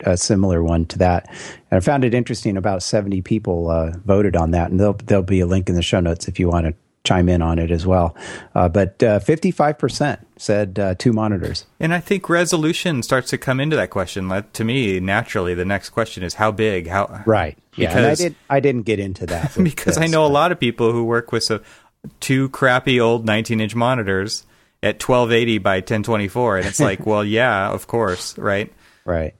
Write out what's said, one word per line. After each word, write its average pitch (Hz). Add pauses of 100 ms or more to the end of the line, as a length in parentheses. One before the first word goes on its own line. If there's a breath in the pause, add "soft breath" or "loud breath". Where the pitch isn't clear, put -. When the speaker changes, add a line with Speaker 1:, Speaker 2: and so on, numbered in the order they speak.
Speaker 1:
a 92
similar 95
one 82
to -
that. 90 (440 loud breath)
And 95
I -
found 135
it 113
interesting. 117
About 95
seventy 98
people, 87
uh, 82 (120)
voted 98
on 82
that. 85
And 92
there'll, 101
there'll 104
be 92
a 90
link 92
in 90
the 85
show 95
notes 85
if 87
you 92
wanna 82 (280)
chime 90
in 87
on 82
it 82
as 85
well. 87 (380 loud breath)
Uh, 90
but, 98
uh, 107
fifty-five 151
percent 139 (180)
said, 101
uh, 98
two 120
monitors. 104 (140)
Speaker 2:
And 160
I 175
think 190
resolution 170
starts 127
to 131
come 131
into 151
that 95
question. 95
Like, 98
to 113
me, 110
naturally, 95
the 90
next 98
question 110
is 87
how 107
big? 101
How 98
Speaker 1:
Right. 90 (200)
Yeah. -
And -
I -
Speaker 2:
because 156
Speaker 1:
did, 170 (120)
I 139
didn't 127
get 104
into 95
that 87
with 185
Speaker 2:
<laughs> 151
because 170
I 156
Speaker 1:
this, 165
Speaker 2:
know 156
a 147
Speaker 1:
but 143
Speaker 2:
lot 160
of 170
people 117
who 117
work 117
with 113
some, 104 (580 loud breath)
two 135
crappy 127
old 117
nineteen 110
inch 107
monitors 110 (380 soft breath)
at 104
twelve 123
eighty 117
by 95
ten 107
twenty-four. 107
And 92
it's 98
like, 98
Speaker 1:
<laughs> -
Speaker 2:
well, 104
yeah, 107
of 98
course, 101
right? 104 (340 soft breath)
Speaker 1:
Right. 80